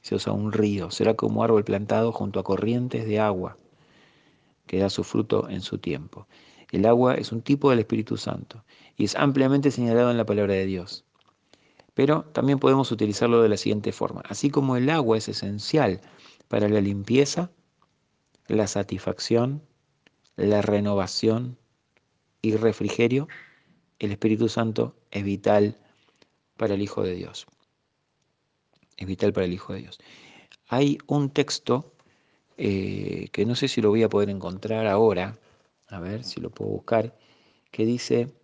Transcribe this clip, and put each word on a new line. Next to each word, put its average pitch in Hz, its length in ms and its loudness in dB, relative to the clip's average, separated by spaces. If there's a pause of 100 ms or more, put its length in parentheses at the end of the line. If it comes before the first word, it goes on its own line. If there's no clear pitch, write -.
Se - 140 -4
usa 104 180 -2
un 104 180 -2
río. 101 400 0
"Será 110 220 2
como 107 300 0
árbol 110 200 4
plantado 107 480 0
junto 101 300 -6
a - 20 -10
corrientes 113 640 -2
de 107 140 0
agua, 92 360 -2 (1080)
que 92 140 -2
da 98 100 2
su 98 160 -4
fruto 110 420 0
en 95 140 -8
su - 160 -8
tiempo". - 500 -10 (440)
El 98 140 2
agua 123 300 6
es 104 160 -6
un 113 100 -6
tipo 143 280 2
del 135 100 4
Espíritu 113 380 -2
Santo - 480 -10 (320)
y 107 80 0
es - 100 -4
ampliamente 135 560 2
señalado 120 400 2
en 120 60 0
la 110 80 0
palabra 101 300 0
de 95 100 0
Dios. 95 400 -8 (880)
Pero 143 300 2 (100)
también 135 260 2
podemos 135 320 4
utilizarlo 117 500 2
de 110 80 6
la 101 80 2
siguiente 107 340 -2
forma. - 360 -6
Así 143 220 -2
como 135 260 0
el 127 140 2
agua 127 280 2
es 110 120 -4
esencial 104 720 0 (460)
para 104 220 2
la 104 120 4
limpieza, 113 680 0 (960)
la 107 180 2
satisfacción, 113 960 -2 (720)
la 104 260 2
renovación 104 960 0 (840)
y 110 140 0
refrigerio, 113 720 0 (720)
el 101 120 -4
Espíritu 110 360 0
Santo 117 480 -2 (160)
es 101 120 -4
vital 104 540 2 (760)
para 104 200 -2
el 101 60 -4
Hijo 104 220 -4
de 92 120 -4
Dios. 87 300 -14 (1500)
Es 92 100 -12
vital 98 280 0
para 95 120 0
el 90 80 -2
Hijo - 200 -10
de 98 60 -8
Dios. - 200 -18 (680)
Hay 139 380 2
un 143 260 0
texto, - 640 -2 (640)
eh, 95 760 -4
que 104 120 -2
no 120 100 -2
sé 135 120 -2
si - 140 -2
lo 107 80 4
voy 110 140 4
a 107 60 2
poder 101 200 0
encontrar 98 580 -4
ahora, 104 500 2 (500)
a 95 120 -14
ver 101 240 -8
si - 160 -12
lo 87 100 -10
puedo 104 220 -8
buscar, 113 440 -2 (560)
que 113 140 -2
dice 120 480 -2 (100)